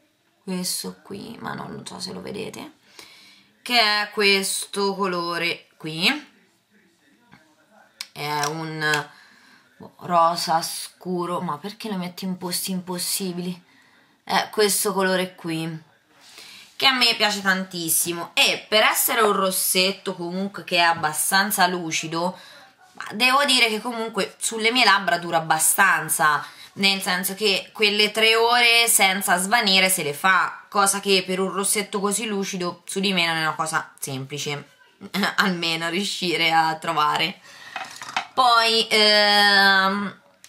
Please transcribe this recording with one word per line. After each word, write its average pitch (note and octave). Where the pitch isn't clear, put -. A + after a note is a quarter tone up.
Questo F#3
qui, -
ma -
non -
so -
se -
lo -
vedete, -
che B3
è G#3
questo G3
colore E3+
qui. F#3
È D3
un, D#3
boh, -
rosa E3+
scuro, F3
ma D#3+
perché G3+
lo G3
metti F3
in F#3
posti F3+
impossibili? F3+
È -
questo G#3
colore F#3
qui, D#3+
che -
a C4+
me A#3+
piace G3+
tantissimo, F3
e G#3+
per G#3+
essere C4
un G#3
rossetto F#3+
comunque F3+
che F3+
è -
abbastanza E3+
lucido, E3+
ma -
devo B3+
dire B3+
che G#3+
comunque A3+
sulle A3+
mie B3+
labbra F#3+
dura E3+
abbastanza, D#3+
nel G3
senso F#3
che G3
quelle G#3
tre A3
ore A#3
senza F#3+
svanire F#3+
se F3+
le D3
fa, F3+
cosa G3
che G3
per F#3
un F#3+
rossetto G3
così G3+
lucido F#3
su -
di G3
me F3
non E3
è D#3+
una D#3
cosa D#3+
semplice, C#3+
<laughs> G3
almeno E3
riuscire E3+
a D#3+
trovare. D#3
Poi, A3+
ehm, G3+